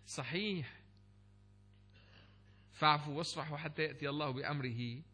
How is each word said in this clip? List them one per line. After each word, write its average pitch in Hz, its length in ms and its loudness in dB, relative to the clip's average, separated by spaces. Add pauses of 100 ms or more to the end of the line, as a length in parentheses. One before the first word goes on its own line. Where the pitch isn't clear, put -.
صحيح: 165 760 -2 (1900)
"فاعفوا 147 440 6
واصفحوا 151 400 -2
حتى 156 260 -2
يأتي 143 260 -2
الله 143 220 0
بأمره 127 720 -2 (120)